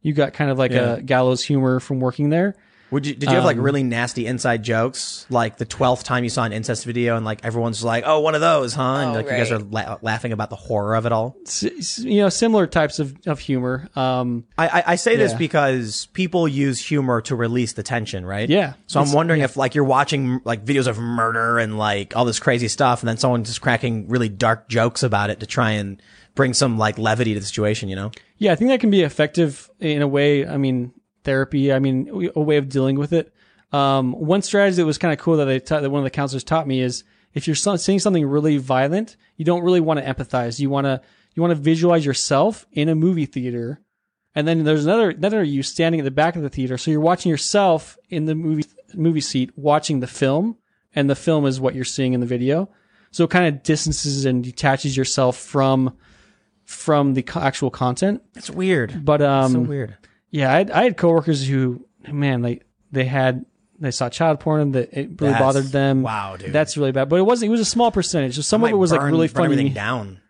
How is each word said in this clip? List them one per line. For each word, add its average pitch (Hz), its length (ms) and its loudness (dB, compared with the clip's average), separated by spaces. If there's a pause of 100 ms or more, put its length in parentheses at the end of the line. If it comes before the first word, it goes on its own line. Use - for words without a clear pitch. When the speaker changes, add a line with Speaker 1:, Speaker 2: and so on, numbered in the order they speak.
Speaker 1:
You 151 120 -2
got 143 200 0
kind 147 160 -2
of, 131 80 0
like, 127 140 2
Speaker 2:
Yeah. 120 240 2
Speaker 1:
a - 60 -10
gallows 127 420 2
humor 131 380 2
from 135 180 -6
working 127 300 0
there. 180 260 0 (360)
Speaker 2:
Would 139 160 -2
you, 143 80 -6
did 139 140 -2
you 131 60 4
have, - 80 4
like, 147 140 4
Speaker 1:
Um, 127 60 -2
Speaker 2:
really 139 180 0
nasty 120 460 -4
inside 120 360 -2
jokes? 117 680 -4
Like 117 260 0
the 117 80 -6
twelfth 127 380 -2
time 123 200 -2
you 117 60 -2
saw 117 140 -2
an 110 100 -4
incest 110 320 -6
video 120 320 0
and, 113 80 -4
like, 107 180 -6
everyone's 113 400 -4
like, 117 220 -2
"Oh, 156 140 4
one 156 160 2
of 151 60 0
those, 143 340 2
huh?" 139 80 -2
And, 131 260 0
Speaker 3:
Oh, 113 60 -4
Speaker 2:
like, - 100 -4
you 139 60 -6
guys 120 200 0
Speaker 3:
right. 110 80 -2
Speaker 2:
are 104 40 -8
la-, 104 400 -8
laughing 113 280 -4
about 107 200 -6
the 117 40 -10
horror 107 400 -2
of 113 120 0
it 117 40 0
all. 113 240 -2 (120)
Speaker 1:
S-, - 160 -6
s-, 240 360 -6
you 226 220 2
know, 196 80 4
similar 214 380 2
types 156 320 0
of, 139 160 -4 (100)
of 151 140 -4
humor. 131 560 -4
Um, 127 500 -2 (100)
Speaker 2:
I, 165 120 0
I, 170 240 2
I 175 60 4
say 233 180 2
this 196 160 2
Speaker 1:
Yeah. 117 80 -6
Speaker 2:
because 135 720 0
people 175 340 0
use 139 320 0
humor 131 420 0
to 135 140 -4
release 117 380 0
the 110 80 -8
tension, 104 420 -6
right? 101 240 -4
Speaker 1:
Yeah. 151 260 2 (120)
Speaker 2:
So - 140 -2
I'm 143 80 2
Speaker 1:
It's, 143 80 2
Speaker 2:
wondering 165 240 2
Speaker 1:
yeah. 139 60 2
Speaker 2:
if, 123 120 -6
like, 131 160 0
you're 147 100 4
watching, 131 640 2
like, 113 180 -4
videos 131 220 0
of 113 140 -2
murder 117 580 0
and, 107 220 -2
like, 104 360 -2
all 120 80 2
this 117 160 -2
crazy 120 280 0
stuff, 123 340 2
and 117 80 -4
then 110 80 -2
someone 123 260 0
just 113 180 -8
cracking 113 480 -2
really 120 200 0
dark 110 400 -2
jokes 117 320 0
about 104 300 0
it 90 80 -8
to 107 80 -14
try 117 240 -2
and 101 280 -6 (360)
bring 127 180 0
some, 120 240 0
like, 107 220 0
levity 110 340 0
to 104 60 -4
the 95 80 -10
situation, 104 420 -2
you 95 60 -6
know? 101 160 -8 (260)
Speaker 1:
Yeah, 208 140 2
I 160 40 4
think 240 140 0
that 254 100 2
can 220 120 2
be 196 100 6
effective 151 680 0 (100)
in 151 240 0
a 143 40 2
way. 143 380 2
I 147 120 -4
mean, 127 340 0 (320)
therapy, 135 500 0
I 131 60 2
mean, 135 260 0
w-, 185 300 -4
a 156 60 0
way 151 160 4
of 139 120 0
dealing 135 300 0
with 147 120 -2
it. 165 220 0 (400)
Um, 135 400 2
one 180 300 0
strategy 202 320 2
that 175 100 2
was 151 140 0
kinda 156 180 0
cool 165 200 2
that 143 80 2
they 131 140 0
ta-, 151 200 -2
that 139 100 -2
one 143 120 -2
of - 20 -2
the 135 80 -4
counselors 135 320 -4
taught 160 240 -2
me 131 140 0
is 127 220 -4 (300)
if - 140 -6
you're 156 80 0
so-, 202 220 0
seeing 196 200 2
something 180 260 2
really 147 340 2
violent, 139 600 0 (180)
you 160 80 -8
don't 175 200 2
really 180 160 4
wanna 156 240 0
empathize. 123 560 -4
You 139 100 0
wanna, 139 320 0 (320)
you 165 80 -2
wanna 170 140 4
visualize 160 500 2
yourself 151 680 0
in 151 160 0
a 160 60 2
movie 165 300 2
theater. 123 560 -8 (540)
And 151 120 -2
then 165 180 2
there's 151 200 2
another, 214 240 2
another 202 340 -2
you 143 200 -2
standing 165 360 0
at 143 40 -4
the 135 80 -2
back 156 240 0
of 160 80 -6
the 139 60 -4
theater. 127 280 -4
So 160 140 -2
you're 151 80 2
watching 170 320 2
yourself 165 640 0 (100)
in 156 180 -4
the 156 100 -2
movie, 156 300 -2 (280)
movie 165 280 0
seat, 131 340 -2
watching 147 460 0
the 123 60 -6
film, 160 500 0 (360)
and 139 160 2
the 139 60 2
film 151 320 0
is 131 120 -2
what 131 140 0
you're 131 120 -6
seeing 131 280 -2
in 123 60 0
the 120 80 -2
video. 131 420 0 (400)
So - 140 0
it 165 80 0
kinda 180 180 4
distances 143 760 -2
and 123 180 0
detaches 135 520 -2
yourself 127 420 0
from, 135 600 0 (680)
from 143 500 0
the 127 80 0
co-, - 160 -8
actual 135 320 -2
content. 131 500 -2 (140)
Speaker 2:
It's - 160 -16
weird. 165 520 -2
Speaker 1:
But, 147 200 4
um, 135 220 4
Speaker 2:
It's 127 80 2
so 123 80 2
weird. 123 360 -6 (380)
Speaker 1:
Yeah, 135 180 2
I 151 40 6
had, 196 140 2
I 185 120 2
had 233 140 2
coworkers 156 500 2
who, 131 380 0 (260)
man, 139 300 0
they, 120 180 -4 (320)
they 135 140 0
had, 131 400 0 (340)
they 139 120 -4
saw 123 180 -4
child 160 300 0
porn, 151 340 0
that 123 200 0
it - 260 -8
really 143 140 2
Speaker 2:
That's 113 60 2
Speaker 1:
bothered 135 280 4
them. 135 360 2
Speaker 2:
wow, 101 340 -6
dude. 98 160 -10
Speaker 1:
That's 151 240 0
really 139 140 0
bad. 135 180 -2
But 170 80 4
it 185 60 4
wasn't, 233 260 2
it - 20 2
was 233 100 2
a 202 40 2
small 233 260 2
percentage. 147 440 -2
So 147 60 -6
some 220 220 2
Speaker 2:
I 233 40 4
Speaker 1:
of 220 40 2
it - 40 2
Speaker 2:
might 196 40 4
Speaker 1:
was, 175 120 4
like, 156 100 4
Speaker 2:
burn, 143 100 0
Speaker 1:
really 160 180 4
Speaker 2:
burn - 160 0
everything 139 220 2
Speaker 1:
funny. 135 80 -2
Speaker 2:
down. 104 440 -6 (100)